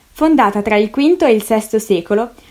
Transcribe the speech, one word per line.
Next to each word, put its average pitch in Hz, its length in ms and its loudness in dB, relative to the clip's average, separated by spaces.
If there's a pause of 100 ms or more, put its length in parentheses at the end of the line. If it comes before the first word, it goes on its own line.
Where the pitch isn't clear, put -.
(160)
Fondata 262 460 2
tra 214 140 -2
il 214 160 0
quinto 320 340 2
e 247 60 4
il 214 100 2
sesto 220 380 -2
secolo, 208 520 -2 (200)